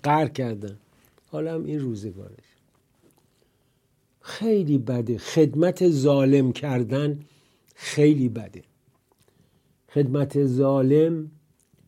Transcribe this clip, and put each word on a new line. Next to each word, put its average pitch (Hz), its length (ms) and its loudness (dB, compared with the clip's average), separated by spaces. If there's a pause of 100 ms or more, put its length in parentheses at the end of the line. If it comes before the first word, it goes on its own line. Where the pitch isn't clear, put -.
قهر 156 240 2
کردن. 107 500 -8 (540)
حالا 160 240 -6
هم 165 100 -8
این 151 140 -6
روزگارش. 101 720 -10 (1700)
خیلی 196 560 0
بده. 120 400 -4
خدمت 170 720 2
ظالم 139 600 4
کردن 139 680 -4 (560)
خیلی 147 540 2
بده. 104 340 -12 (1300)
خدمت 143 520 0
ظالم 139 840 2 (560)